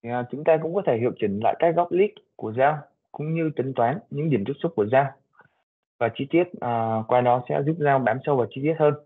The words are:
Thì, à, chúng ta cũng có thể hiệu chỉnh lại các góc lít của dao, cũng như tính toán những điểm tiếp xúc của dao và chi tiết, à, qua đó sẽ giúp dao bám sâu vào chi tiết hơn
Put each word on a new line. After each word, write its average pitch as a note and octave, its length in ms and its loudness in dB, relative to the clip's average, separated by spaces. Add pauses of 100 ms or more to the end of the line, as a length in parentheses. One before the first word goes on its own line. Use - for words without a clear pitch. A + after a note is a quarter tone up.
Thì, A#2+ 60 -10
à, B2 220 -4
chúng C#3 120 -10
ta D#3+ 180 4
cũng E3 140 -4
có G3+ 100 -2
thể B2+ 120 2
hiệu A#2 220 0
chỉnh G2+ 240 -2
lại G#2+ 160 2
các E3+ 160 2
góc F3 160 0
lít F#3+ 200 2 (240)
của A2 180 -8
dao, C#3 240 2 (340)
cũng D#3 240 -6
như D#3+ 200 -2
tính C3 180 -4
toán B2+ 260 0 (100)
những D3 200 -4
điểm G3 160 0
tiếp C#3 80 -6 (100)
xúc E3+ 120 -4
của G#2 100 2
dao C3+ 260 2 (880)
và A#2 160 0
chi C#3 140 -6
tiết, E3+ 140 2 (180)
à, A2+ 460 -2
qua B2 140 4
đó B2 280 4
sẽ D3 160 0
giúp D#3+ 140 0
dao C#3+ 200 2
bám A#2+ 260 0
sâu D3 100 2
vào A#2 140 2
chi C3+ 140 -10
tiết D#3+ 160 0
hơn D3 140 4 (120)